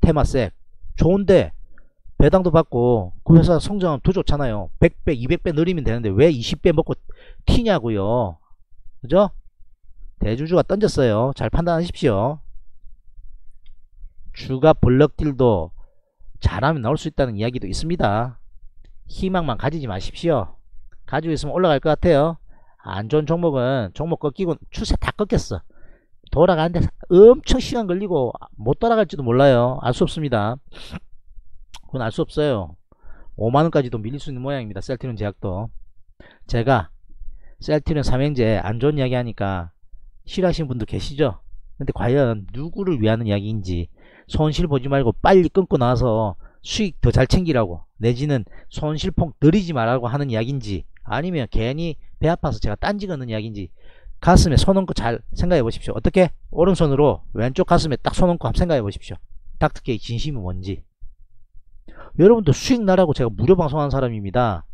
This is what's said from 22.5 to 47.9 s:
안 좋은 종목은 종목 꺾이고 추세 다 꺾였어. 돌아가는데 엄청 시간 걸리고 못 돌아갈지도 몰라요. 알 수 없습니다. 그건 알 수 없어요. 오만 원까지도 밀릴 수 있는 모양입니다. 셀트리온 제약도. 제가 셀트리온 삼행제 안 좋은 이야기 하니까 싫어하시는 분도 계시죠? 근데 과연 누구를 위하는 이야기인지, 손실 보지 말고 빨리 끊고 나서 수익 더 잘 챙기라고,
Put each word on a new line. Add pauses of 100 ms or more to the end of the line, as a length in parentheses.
안
좋은
종목은
종목
꺾이고 (140)
추세
다
꺾였어. (680)
돌아가는데 (240)
엄청
시간
걸리고 (240)
못
돌아갈지도
몰라요.
알
수
없습니다. (1300)
그건
알
수
없어요. (600)
오만
원까지도
밀릴
수
있는
모양입니다.
셀트리온
제약도. (760)
제가 (680)
셀트리온
삼행제
안
좋은
이야기
하니까 (520)
싫어하시는
분도
계시죠? (360)
근데
과연
누구를
위하는
이야기인지, (400)
손실
보지
말고
빨리
끊고
나서 (260)
수익
더
잘
챙기라고, (120)